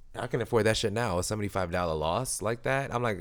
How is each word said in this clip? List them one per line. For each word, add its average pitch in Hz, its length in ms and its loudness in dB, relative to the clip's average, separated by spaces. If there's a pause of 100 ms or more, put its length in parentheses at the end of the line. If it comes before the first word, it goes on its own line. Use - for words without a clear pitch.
(160)
"I 107 120 -4
can 127 140 0
afford 110 260 4
that - 100 4
shit 104 160 0
now, 107 240 0
a 90 60 0
seventy-five 98 480 -2
dollar 87 240 2
loss 85 460 0
like 113 220 -2
that." 135 300 -2
I'm 120 80 0
like, 110 200 0